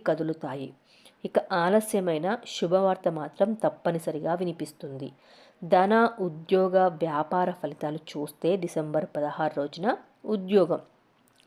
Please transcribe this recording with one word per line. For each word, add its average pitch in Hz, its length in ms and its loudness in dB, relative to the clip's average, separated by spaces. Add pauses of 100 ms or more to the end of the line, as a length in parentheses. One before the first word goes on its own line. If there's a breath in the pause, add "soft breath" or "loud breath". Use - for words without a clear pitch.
కదులుతాయి. 156 600 -2 (560 soft breath)
ఇక - 140 -4 (140)
ఆలస్యమైన 180 760 0 (180)
శుభవార్త 185 600 0
మాత్రం 165 460 0
తప్పనిసరిగా 160 800 -2
వినిపిస్తుంది. 160 720 -8 (540 soft breath)
ధన, 185 320 4 (260)
ఉద్యోగ, 185 560 2 (220)
వ్యాపార 160 520 0
ఫలితాలు 151 500 -6 (100)
చూస్తే 147 460 -2
డిసెంబర్ 160 500 -2
పదహారు 151 500 -2
రోజున 147 320 -4 (380)
ఉద్యోగం, 185 540 2 (680)